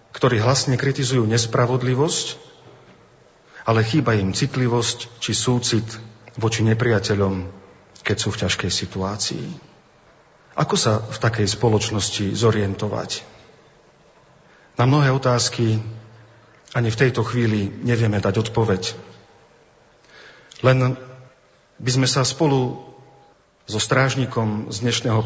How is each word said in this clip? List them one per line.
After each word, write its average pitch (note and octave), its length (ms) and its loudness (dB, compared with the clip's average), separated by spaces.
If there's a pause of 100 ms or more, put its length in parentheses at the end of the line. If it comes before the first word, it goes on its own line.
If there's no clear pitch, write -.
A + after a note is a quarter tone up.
(120)
ktorí A#2+ 300 2
hlasne C3 340 2
kritizujú C3 480 0
nespravodlivosť, B2 1300 0 (1160)
ale A2+ 160 4
chýba A#2 320 2
im F#2+ 160 0
citlivosť B2 880 -2
či - 160 -4
súcit A#2+ 480 0 (560)
voči G#2+ 240 0
nepriateľom, G2+ 840 2 (520)
keď - 160 -2
sú - 160 -4
v - 120 -8
ťažkej F2 280 -2
situácii. - 760 -4 (1080)
Ako D3+ 200 0
sa A2 280 0
v - 160 -12
takej G#2+ 280 0
spoločnosti G#2 840 0
zorientovať? G#2 920 -2 (1600)
Na B2 80 4
mnohé C#3 240 4
otázky A#2 680 2 (920)
ani A#2+ 160 0
v A2 120 -4
tejto B2 240 4
chvíli A2 440 0 (160)
nevieme A2+ 360 2
dať G#2 280 0
odpoveď. G2+ 480 0 (1700)
Len B2+ 320 4 (800)
by A#2 160 -4
sme C3 160 2
sa C3+ 160 2
spolu C3+ 560 0 (880)
so G#2 80 -4
strážnikom B2+ 960 0
z A2 80 -8
dnešného A#2 460 0